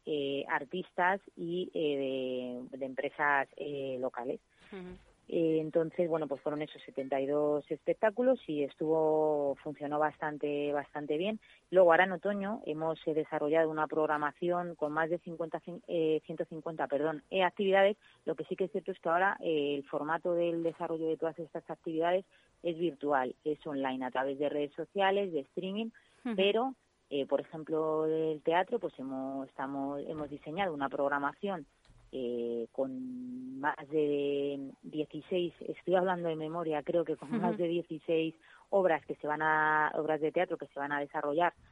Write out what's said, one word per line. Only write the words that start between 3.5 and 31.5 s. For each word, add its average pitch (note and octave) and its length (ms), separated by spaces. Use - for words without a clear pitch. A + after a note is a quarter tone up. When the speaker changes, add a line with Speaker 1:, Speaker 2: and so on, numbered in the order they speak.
Speaker 1:
eh, C#3 420
locales. B2+ 400
Speaker 2:
Ujú. F#3 240
Speaker 1:
Eh, D#3+ 320
entonces, D#3+ 480
bueno, D#3 200
pues C3+ 120
fueron D3 220
esos D3 200
setenta C3+ 380
y C3+ 60
dos D3 420
espectáculos A3 800
y D3 160
estuvo, D#3 920
funcionó D3 420
bastante, D3 760
bastante D3 460
bien. G#3+ 220
Luego, F3+ 180
ahora E3 140
en F#3+ 80
otoño, G3+ 520
hemos, D#3+ 440
eh, D#3 60
desarrollado D#3 540
una D#3 200
programación D#3 880
con D3+ 160
más D#3 180
de E3+ 80
cincuenta, E3 400
cin-, F3 300
eh, D#3+ 380
ciento E3+ 180
cincuenta, D#3+ 420
perdón, D3+ 440
eh, F#3+ 120
actividades. G3 540
Lo D#3 120
que D#3 80
sí F#3 100
que F#3 120
es F3 40
cierto F#3+ 220
es - 80
que - 80
ahora, F3+ 320
eh, D3 340
el C#3+ 80
formato D#3+ 520
del E3+ 280
desarrollo D#3+ 460
de D#3+ 80
todas D#3+ 240
estas E3 280
actividades E3+ 560
es E3+ 160
virtual, C#3+ 640
es D3+ 240
online, C3 400
a B2 60
través C3+ 260
de D3 100
redes D3 260
sociales, G3 580
de D3+ 80
streaming, F#3+ 500
Speaker 2:
Ujú. A#3 120
Speaker 1:
pero, G#3+ 400
eh, C#3 160
por C#3 140
ejemplo, D#3 640
el D#3+ 360
teatro, F#3 360
pues E3 220
hemos, C3+ 480
estamos, C#3 580
hemos D3+ 240
diseñado D#3+ 420
una C#3+ 160
programación, C#3+ 800